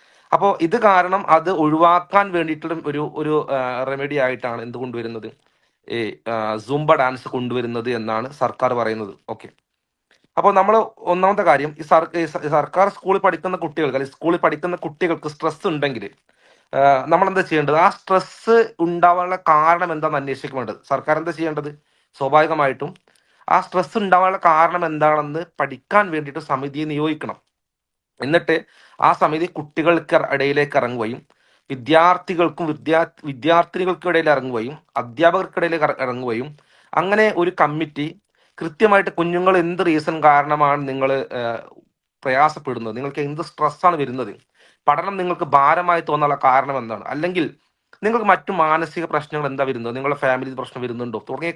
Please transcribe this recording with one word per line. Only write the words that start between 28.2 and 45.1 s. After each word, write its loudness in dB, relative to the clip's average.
എന്നിട്ട് 0
ആ 6
സമിതി 0
കുട്ടികൾക്ക് 0
ഇടയിലേക്ക് 0
ഇറങ്ങുകയും -4
വിദ്യാർത്ഥികൾക്കും 2
വിദ്യാ-, -2
വിദ്യാർത്ഥിനികൾക്കും 0
ഇടയിൽ 2
ഇറങ്ങുകയും -2
അധ്യാപകർക്കിടയിൽ 0
ഇറ-, -2
ഇറങ്ങുകയും -6
അങ്ങനെ 2
ഒരു 0
കമ്മിറ്റി -2
കൃത്യമായിട്ട് 2
കുഞ്ഞുങ്ങൾ 0
എന്ത് 0
റീസൺ 0
കാരണമാണ് 2
നിങ്ങൾ, 0
ഏഹ്, -6
പ്രയാസപ്പെടുന്നത്, -2
നിങ്ങൾക്ക് -8
എന്ത് -6
സ്ട്രെസ്സാണ് 0
വരുന്നത്, -6
പഠനം 0